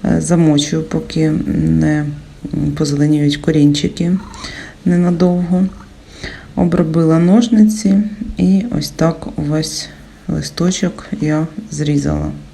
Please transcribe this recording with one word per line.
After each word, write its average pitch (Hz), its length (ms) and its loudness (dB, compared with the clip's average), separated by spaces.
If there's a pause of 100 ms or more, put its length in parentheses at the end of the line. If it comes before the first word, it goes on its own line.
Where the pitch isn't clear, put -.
е, 165 160 2
замочую, 160 600 2
поки 160 460 -2 (260)
не 156 500 2 (720)
позеленіють 147 600 2
корінчики 156 800 2 (680)
ненадовго. 175 800 2 (920)
Обробила 165 640 2
ножниці 214 840 4 (340)
і 190 280 2 (120)
ось 147 120 -4
так 160 460 -2
увесь 156 540 -4 (380)
листочок 170 800 -2 (140)
я 151 260 0 (240)
зрізала. 147 600 -2 (220)